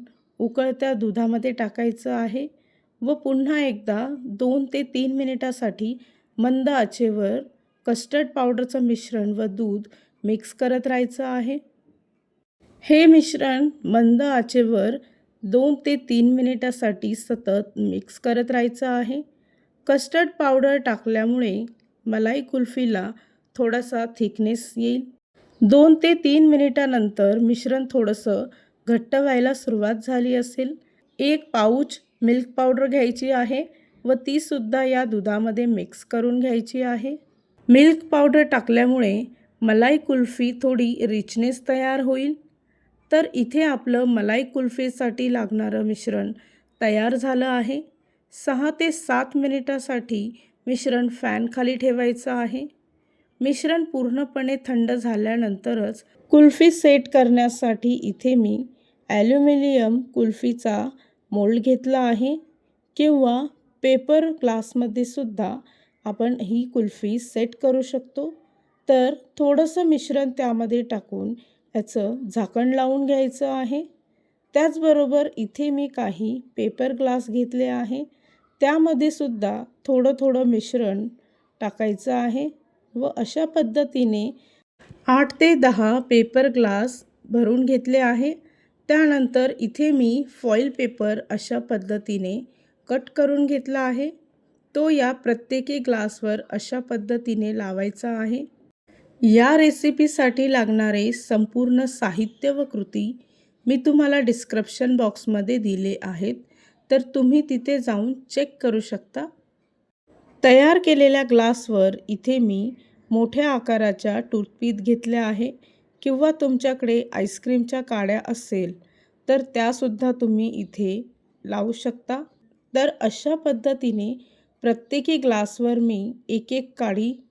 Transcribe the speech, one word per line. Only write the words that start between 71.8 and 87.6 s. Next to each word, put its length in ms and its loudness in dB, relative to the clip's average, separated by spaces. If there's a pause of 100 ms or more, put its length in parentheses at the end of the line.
झाकण 480 -2
लावून 320 0
घ्यायचं 420 0
आहे. 340 -4 (760)
त्याचबरोबर 720 2 (100)
इथे 320 -6
मी 180 -2
काही 520 -6 (180)
पेपर 340 -4
ग्लास 380 -2
घेतले 360 -2
आहे, 380 -4 (580)
त्यामध्ये 500 2
सुद्धा 520 -6 (220)
थोडं 340 2
थोडं 240 0
मिश्रण 640 -2 (540)
टाकायचं 520 -4
आहे 340 -2 (480)
व 220 -4
अशा 300 -4
पद्धतीने 800 -2 (800)
आठ 320 2
ते 160 6
दहा 420 2 (120)
पेपर 400 4
ग्लास 540 -2 (220)
भरून 400 0